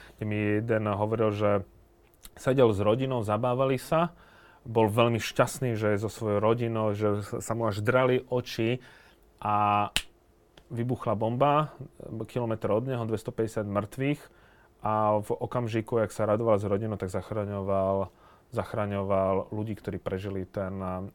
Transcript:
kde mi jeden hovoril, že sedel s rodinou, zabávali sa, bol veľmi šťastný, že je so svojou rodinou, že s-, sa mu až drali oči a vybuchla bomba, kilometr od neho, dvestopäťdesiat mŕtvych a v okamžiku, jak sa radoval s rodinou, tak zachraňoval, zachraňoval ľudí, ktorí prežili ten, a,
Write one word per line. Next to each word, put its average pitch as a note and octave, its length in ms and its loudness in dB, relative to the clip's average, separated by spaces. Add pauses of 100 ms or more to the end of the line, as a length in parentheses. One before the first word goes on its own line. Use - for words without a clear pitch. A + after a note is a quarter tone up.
(140)
kde - 100 -8
mi G#2+ 380 0
jeden A2+ 240 0
hovoril, G#2+ 480 2
že G#2 160 2 (880)
sedel C3 340 6
s G2 80 0
rodinou, B2 400 2
zabávali B2 560 0
sa, E3 400 0 (480)
bol A2+ 240 4
veľmi A#2 320 4
šťastný, - 560 0
že G#2+ 180 2
je G#2 80 0
so G#2+ 80 -2
svojou G#2 300 -2
rodinou, A2+ 560 2
že G#2 240 0
s-, - 240 -8
sa - 80 -4
mu A2+ 160 -2
až G#2 160 -2
drali B2+ 480 4
oči B2 480 -2 (640)
a G#2 460 2 (800)
vybuchla A#2 420 -4
bomba, C3 640 0 (480)
kilometr A2+ 480 -2
od A#2 160 0
neho, A#2+ 160 -4
dvestopäťdesiat A2 640 -4
mŕtvych A#2 520 -2 (600)
a G#2+ 400 2
v G#2+ 160 -6
okamžiku, A#2 640 -2
jak G#2 120 0
sa A2 120 -2
radoval A2+ 320 4
s G2+ 80 0
rodinou, G#2 320 -2
tak F#2+ 160 -6
zachraňoval, G2 960 -2 (440)
zachraňoval G2 1000 -2
ľudí, G#2+ 240 -6
ktorí F#2+ 240 -8
prežili G2 480 -6
ten, G2 320 -6
a, F#2 240 -6 (100)